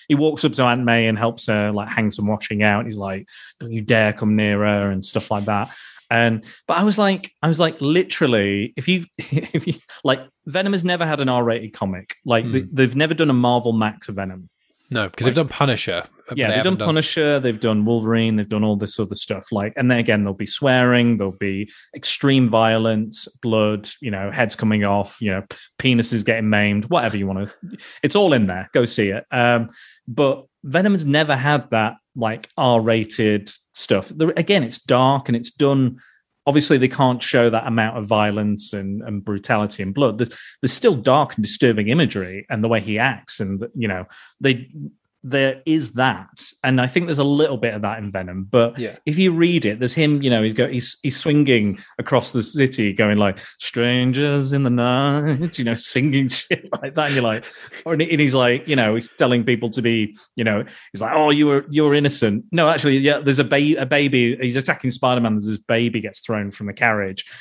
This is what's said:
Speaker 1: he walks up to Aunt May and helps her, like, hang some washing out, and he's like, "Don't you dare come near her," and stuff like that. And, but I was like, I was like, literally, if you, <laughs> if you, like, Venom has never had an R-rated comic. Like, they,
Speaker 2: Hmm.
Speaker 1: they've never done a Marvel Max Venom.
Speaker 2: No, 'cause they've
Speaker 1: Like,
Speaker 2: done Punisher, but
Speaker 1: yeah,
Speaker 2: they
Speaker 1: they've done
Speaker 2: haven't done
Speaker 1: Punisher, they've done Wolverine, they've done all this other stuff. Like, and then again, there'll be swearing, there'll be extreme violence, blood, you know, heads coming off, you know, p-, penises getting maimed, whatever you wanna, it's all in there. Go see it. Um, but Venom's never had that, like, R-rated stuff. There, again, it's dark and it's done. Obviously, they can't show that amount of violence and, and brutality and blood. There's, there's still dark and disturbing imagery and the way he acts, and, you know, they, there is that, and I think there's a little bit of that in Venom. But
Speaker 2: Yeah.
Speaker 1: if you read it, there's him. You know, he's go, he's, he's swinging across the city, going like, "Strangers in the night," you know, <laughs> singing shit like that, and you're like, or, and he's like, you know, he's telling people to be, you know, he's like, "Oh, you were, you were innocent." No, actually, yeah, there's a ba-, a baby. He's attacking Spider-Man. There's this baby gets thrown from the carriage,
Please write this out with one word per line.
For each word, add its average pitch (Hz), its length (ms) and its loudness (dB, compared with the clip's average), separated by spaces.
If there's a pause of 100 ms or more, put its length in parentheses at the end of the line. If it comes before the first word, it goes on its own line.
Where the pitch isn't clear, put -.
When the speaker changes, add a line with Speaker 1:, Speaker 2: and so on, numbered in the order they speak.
Speaker 1:
he 151 60 2
walks 151 300 0
up 139 80 0
to 135 100 0
Aunt 123 220 2
May 117 220 4
and 110 120 0
helps 117 280 -4
her, 104 260 0
like, 104 180 -4
hang 107 200 0
some 104 160 -4
washing 104 360 -2
out, 104 180 4
and 120 80 -8
he's 107 80 -10
like, 98 300 -8 (320)
"Don't 117 140 -12
you 113 80 -4
dare 107 320 2
come 107 240 0
near 104 280 0
her," 101 260 0
and 95 140 -4
stuff - 260 -6
like 101 160 -4
that. 104 240 -2 (400)
And, 117 320 2 (240)
but 165 120 0
I 190 60 2
was 208 120 2
like, 196 340 0 (120)
I 151 60 0
was 160 120 0
like, 160 220 2
literally, 123 920 0
if 143 120 -4
you, 185 220 0
<laughs> - 80 -16
if - 480 -4
you, 170 80 -4 (300)
like, 135 160 0 (260)
Venom 190 260 -2
has 185 120 -2
never 175 200 -2
had 151 160 -2
an 135 80 0
R-rated 117 460 -2
comic. 95 400 -8 (100)
Like, 117 260 0
they, 131 100 0
Speaker 2:
Hmm. - 140 -10
Speaker 1:
they've 131 220 0
never 156 160 0
done 156 160 0
a 135 60 2
Marvel 120 400 2
Max 107 320 -2
Venom. 95 420 -10 (420)
Speaker 2:
No, 107 200 -2
'cause - 160 -4
they've 127 100 2
Speaker 1:
Like, 160 100 2
Speaker 2:
done - 20 -12
Punisher, 117 560 -2 (240)
but 120 100 -8
Speaker 1:
yeah, 117 100 0
Speaker 2:
they 107 60 0
Speaker 1:
they've 110 100 0
done 190 80 2
Speaker 2:
haven't 185 60 -2
done 107 80 -2
Speaker 1:
Punisher, 151 540 0
they've 117 200 -2
done 107 240 2
Wolverine, 113 520 0
they've 104 120 -2
done 107 160 0
all 107 120 2
this 101 220 -6
other 101 160 -4
stuff. - 380 -8
Like, 104 240 -4
and 127 140 0
then 120 80 2
again, 113 240 2
there'll 98 120 -2
be 98 120 -8
swearing, 123 720 2
there'll 98 200 -4
be 101 320 -6 (240)
extreme 135 540 0
violence, 113 800 0 (140)
blood, 107 480 0 (100)
you 113 100 -8
know, 98 200 -6
heads 113 260 -2
coming 107 280 0
off, 101 360 -2
you 104 100 -2
know, 95 120 -4 (360)
p-, 127 160 2
penises 117 300 0
getting 113 240 0
maimed, 104 380 2
whatever 123 320 0
you 98 80 -4
wanna, 95 260 -6 (500)
it's 147 140 0
all 196 160 4
in 113 140 4
there. 90 260 -8
Go 127 140 4
see 107 240 0
it. 104 200 -6
Um, 120 380 2 (380)
but 135 400 0 (180)
Venom's 180 400 2
never 147 320 2
had 143 340 0
that, 113 240 0 (220)
like, 113 400 -4
R-rated 113 960 0 (240)
stuff. - 340 -2
There, 160 280 0
again, 170 260 2
it's 117 200 -8
dark 131 460 2
and 120 80 2
it's 117 140 -6
done. 135 480 2 (480)
Obviously, 147 320 4
they 127 100 4
can't 127 340 0
show 120 280 4
that 113 160 0
amount 117 320 0
of 104 100 -6
violence 104 640 0
and, 98 300 -6
and 104 200 -8
brutality 104 600 -2
and 95 120 -4
blood. 120 240 0
There's, 117 160 -4 (280)
there's 135 100 0
still 220 220 2
dark 135 420 2
and 107 80 -2
disturbing 107 440 2
imagery 107 600 -2
and 110 160 -4
the 113 40 0
way 113 120 2
he 104 180 -4
acts, 120 400 -4
and, 98 360 -6
you 117 120 -4
know, 92 200 -6 (340)
they, 131 300 -2 (540)
there 135 420 -2
is 156 280 -2
that, 120 340 0 (340)
and 131 180 2
I 123 60 0
think 170 200 -2
there's 151 120 -2
a 139 60 2
little 143 340 2
bit 113 160 -4
of 104 80 -6
that 107 160 -4
in 101 120 -10
Venom. 95 340 -8
But 117 340 2
Speaker 2:
Yeah. 113 260 -8
Speaker 1:
if 151 140 -2
you 185 140 4
read 170 340 2
it, 107 140 -2
there's 127 120 -2
him. 151 300 2
You 135 80 0
know, 113 140 4
he's 110 100 0
go, 120 140 0
he's, - 340 -6
he's 135 160 -4
swinging 127 600 2 (200)
across - 320 0
the 120 120 -2
city, 127 500 0
going 104 260 2
like, 101 200 0 (200)
"Strangers 131 960 0
in 139 100 2
the 131 80 2
night," 143 880 0
you 131 60 -4
know, 117 100 0
<laughs> - 200 -6
singing 135 340 2
shit - 400 -6 (120)
like 139 140 -10
that, 151 120 0
and 143 80 -2
you're 127 100 2
like, 107 200 -2 (400)
or, 165 100 -2
and 151 80 2
he's 151 320 2
like, 123 340 2
you 147 80 2
know, 110 180 2
he's 117 140 -4
telling 123 360 2
people 120 260 0
to 117 120 -4
be, 113 340 0 (200)
you 117 80 -4
know, 110 200 0 (280)
he's - 80 -12
like, 110 140 -4
"Oh, 151 160 4
you 147 160 4
were, 143 220 2
you 151 160 2
were 143 100 4
innocent." 135 580 0
No, 165 160 2
actually, 143 300 2
yeah, 143 200 2
there's 139 220 0
a 139 40 2
ba-, 143 340 2
a 131 80 -2
baby. 135 540 2
He's 123 160 -2
attacking 135 360 -2
Spider-Man. 120 420 0
There's 104 140 -2
this 107 100 -4
baby 117 420 -2
gets 107 200 -10
thrown 104 320 -6
from 107 160 -12
the 101 40 -8
carriage, 101 520 -2 (160)